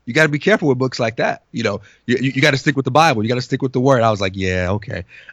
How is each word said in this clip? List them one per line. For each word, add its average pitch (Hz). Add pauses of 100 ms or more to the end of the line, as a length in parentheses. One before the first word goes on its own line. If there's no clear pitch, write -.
You 117
gotta 156
be 147
careful 190
with 127
books 127
like 117
that. -
You 117
know, 104 (260)
you, 120
you, 131
you 131
gotta 143
stick 151
with 135
the 131
Bible. 143
You 110
gotta 123
stick -
with 131
the 127
word." 127
I 113
was 101
like, 95
"Yeah, 92
okay." 101 (280)